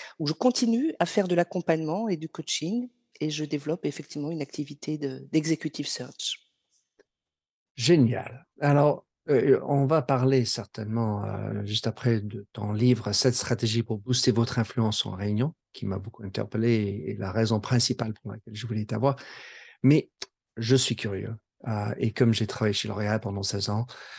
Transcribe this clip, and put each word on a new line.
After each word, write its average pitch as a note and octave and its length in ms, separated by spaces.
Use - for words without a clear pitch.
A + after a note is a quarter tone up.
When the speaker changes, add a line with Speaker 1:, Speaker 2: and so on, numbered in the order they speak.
Speaker 1:
où D3+ 80
je D3 60
continue B3 640
à F3 60
faire F#3 240
de F3 60
l'accompagnement E3+ 760
et F#3 80
du D#3 140
coaching, G#3+ 580
et D3+ 80
je D3+ 160
développe D3+ 400
effectivement D3 460
une E3 100
activité D3 560
de, C3+ 340
d'executive D#3 560
search. - 600
Speaker 2:
Génial. B2 680
Alors, D3 460
euh, C3+ 380
on C#3 180
va D3+ 160
parler C3 460
certainement, A2 760
euh, G#2 400
juste G#2+ 220
après A2+ 340
de G2+ 340
ton G#2 180
livre, A2 400
Sept B2 220
stratégies A2+ 480
pour A2 160
booster B2 340
votre A#2 260
influence A2 460
en G2+ 80
réunion, G#2 420
qui - 100
m'a G2 140
beaucoup G2 240
interpellé A2 520
et, G#2 360
et G#2+ 60
la G2 140
raison A2 300
principale A#2 540
pour G#2 180
laquelle A2 220
je G#2+ 120
voulais G#2+ 200
t'avoir. B2+ 300
Mais C#3+ 280
je A#2 200
suis B2 200
curieux, G2+ 400
euh, G#2+ 300
et A2 140
comme A2+ 220
j'ai G#2+ 120
travaillé G#2+ 260
chez G#2+ 160
L'Oréal G#2 320
pendant G2+ 220
seize G2 260
ans, A2 180